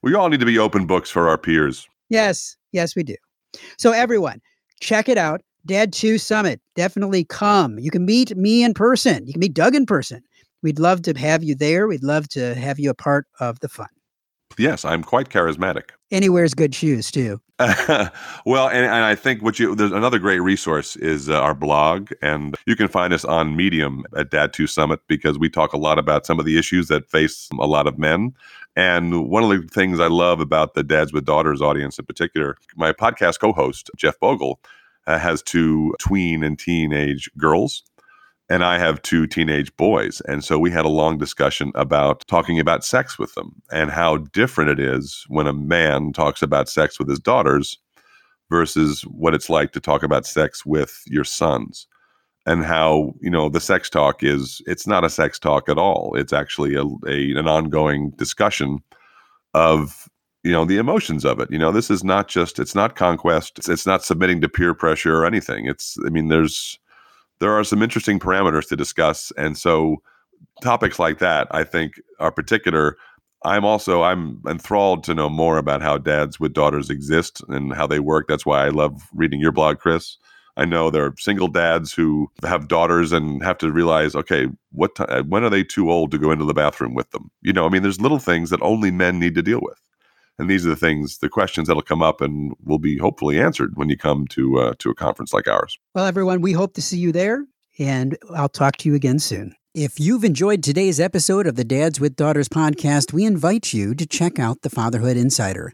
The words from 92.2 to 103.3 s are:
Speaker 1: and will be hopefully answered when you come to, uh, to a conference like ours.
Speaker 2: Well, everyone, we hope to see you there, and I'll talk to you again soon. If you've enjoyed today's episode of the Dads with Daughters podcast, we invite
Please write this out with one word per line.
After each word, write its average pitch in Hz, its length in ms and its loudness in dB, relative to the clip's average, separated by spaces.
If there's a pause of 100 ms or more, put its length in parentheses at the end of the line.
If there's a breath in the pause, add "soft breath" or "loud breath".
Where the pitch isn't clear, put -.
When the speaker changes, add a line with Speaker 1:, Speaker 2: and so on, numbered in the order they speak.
Speaker 1:
and 73 420 -4
will 76 160 0
be 76 200 -2
hopefully 73 420 0
answered - 360 -2
when 71 120 -2
you 69 80 0
come 73 320 -2
to, 65 300 0
uh, 60 220 0
to - 100 -4
a 55 40 -4
conference - 380 -6
like - 160 0
ours. - 300 -2 (160)
Speaker 2:
Well, 190 100 0
everyone, 185 380 0
we 190 100 0
hope 185 220 -2
to 156 80 -8
see - 160 -4
you 175 120 0
there, 214 360 -2 (320)
and 135 400 -2 (160)
I'll 143 160 -2
talk 139 280 0
to - 120 -2
you 147 40 4
again 139 240 2
soon. 104 360 -6 (200)
If 147 240 -4
you've 202 260 0
enjoyed 185 380 2
today's 156 380 0
episode 190 460 0
of 127 100 0
the 123 80 -2
Dads 135 360 0
with 143 160 -2
Daughters 147 340 0
podcast, 147 640 0
we 185 100 2
invite 202 480 0